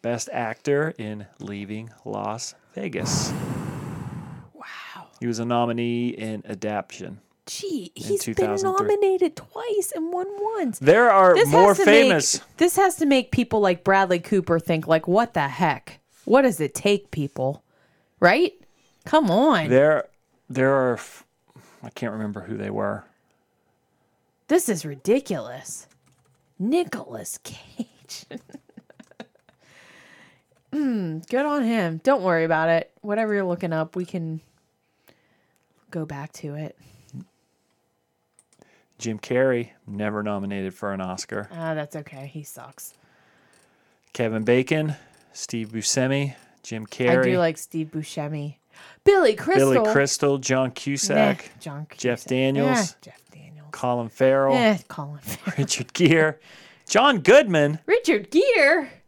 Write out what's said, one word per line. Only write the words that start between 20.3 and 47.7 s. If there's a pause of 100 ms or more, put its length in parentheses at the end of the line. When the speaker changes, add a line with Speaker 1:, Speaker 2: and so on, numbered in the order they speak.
Speaker 1:
there
are,
f-, (640)
I
can't
remember
who
they
were. (1400)
Speaker 2:
This
is
ridiculous. (720)
Nicolas
Cage.
<laughs> (2250)
Mm,
good
on
him.
Don't
worry
about
it. (100)
Whatever
you're
looking
up,
we
can (1500)
go
back
to
it. (2250)
Speaker 1:
Jim
Carrey, (160)
never
nominated
for
an
Oscar.
Speaker 2:
Ah,
that's
okay.
He
sucks. (1160)
Speaker 1:
Kevin
Bacon, (380)
Steve
Buscemi, (280)
Jim
Carrey.
Speaker 2:
I
do
like
Steve